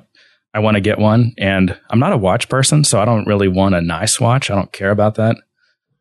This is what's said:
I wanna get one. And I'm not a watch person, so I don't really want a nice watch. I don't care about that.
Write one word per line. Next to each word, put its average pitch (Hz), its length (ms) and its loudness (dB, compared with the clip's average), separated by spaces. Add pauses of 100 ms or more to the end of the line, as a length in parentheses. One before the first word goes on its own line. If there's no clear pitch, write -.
(520)
I 107 60 -6
wanna 107 240 0
get 104 160 0
one. 110 400 2
And 95 400 0 (100)
I'm 110 120 0
not 170 120 0
a 156 60 0
watch 98 320 -2
person, 147 340 2
so 113 160 0
I 107 60 0
don't 110 200 0
really 101 220 2
want 95 280 2
a 87 40 0
nice 85 400 -4
watch. 123 300 0
I 101 60 -2
don't - 160 -4
care 98 180 -4
about 104 240 0
that. 113 220 0 (640)